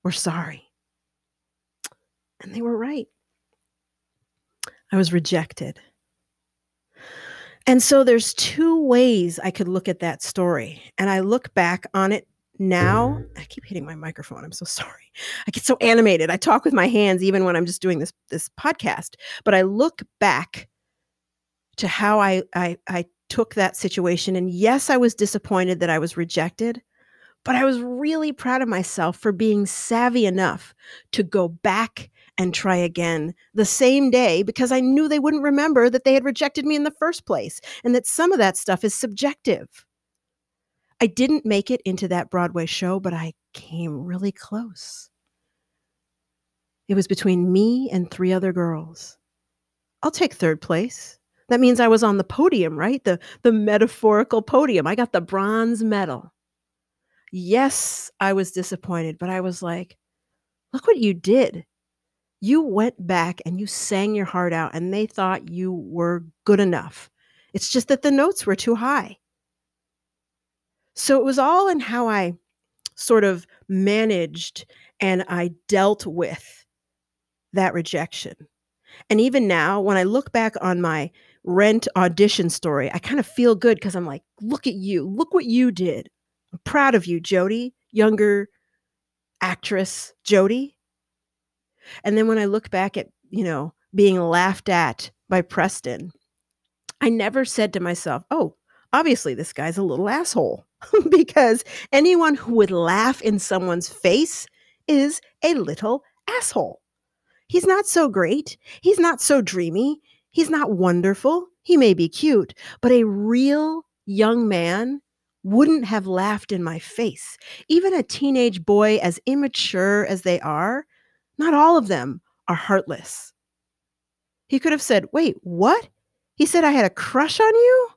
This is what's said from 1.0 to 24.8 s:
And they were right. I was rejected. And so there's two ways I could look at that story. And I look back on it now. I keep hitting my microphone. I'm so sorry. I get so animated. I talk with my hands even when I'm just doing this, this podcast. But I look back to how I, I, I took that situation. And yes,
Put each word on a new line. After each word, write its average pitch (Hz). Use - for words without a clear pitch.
And 190
they 233
were 233
right. 262
I 196
was 175
rejected. 160
And 254
so 269
there's 233
two 330
ways 240
I 185
could 180
look 185
at 175
that 170
story. 165
And 196
I 190
look 208
back 180
on 190
it -
now. 196
I -
keep -
hitting 170
my 156
microphone. 156
I'm 160
so -
sorry. -
I -
get -
so 247
animated. 208
I 180
talk -
with 294
my 214
hands 202
even 190
when 180
I'm 170
just 180
doing 180
this, 156
this -
podcast. -
But 202
I 185
look 214
back 165
to 214
how 208
I, 190
I, 175
I 175
took -
that 190
situation. 180
And 185
yes, 220